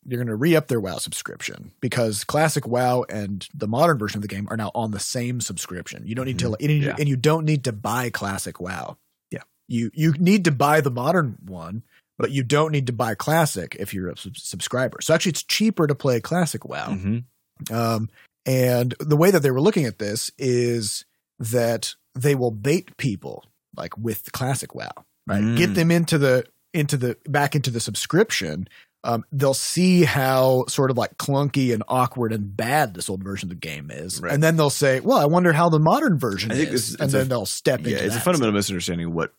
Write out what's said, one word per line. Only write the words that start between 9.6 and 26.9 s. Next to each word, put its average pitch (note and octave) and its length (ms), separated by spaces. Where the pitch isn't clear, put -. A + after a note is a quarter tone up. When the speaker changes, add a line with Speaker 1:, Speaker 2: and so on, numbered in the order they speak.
Speaker 1:
You, A#2 260
you D#3 200
need F#3 320
to E3 60
buy D3 300
the C#3 100
modern C3 540
one, F#2 380
but A#2 140
you C3+ 120
don't D3 280
need C#3 160
to B2 60
buy A2+ 220
Classic D3 640
if G2 140
you're F#2 160
a - 80
sub-, - 200
subscriber. - 640
So - 120
actually, E3 180
it's - 120
cheaper G#3+ 440
to C#3+ 80
play B2 240
Classic E3 460
WoW. - 240
Speaker 2:
Mm-hmm. G#2 840
Speaker 1:
Um, A2+ 340
and B2 540
the D3+ 180
way F3 140
that F3 120
they C#3 80
were B2+ 100
looking F3 240
at G#2+ 140
this G#2 380
is A#2+ 680
that A#2 540
they C#3 200
will B2 160
bait A2 460
people, - 480
like, - 220
with A2 340
Classic - 440
WoW, - 140
right? G2+ 160
Speaker 2:
Mm. A#2 140
Speaker 1:
Get D3+ 180
them E3 160
into E3+ 260
the, C3 280
into D3 240